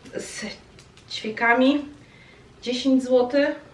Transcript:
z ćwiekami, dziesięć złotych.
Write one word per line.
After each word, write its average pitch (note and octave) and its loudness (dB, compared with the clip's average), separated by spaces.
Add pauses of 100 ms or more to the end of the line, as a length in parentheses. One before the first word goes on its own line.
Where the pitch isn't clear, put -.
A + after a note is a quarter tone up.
(140)
z - -12 (680)
ćwiekami, A#3+ 0 (800)
dziesięć B3+ 0
złotych. B3+ 2 (140)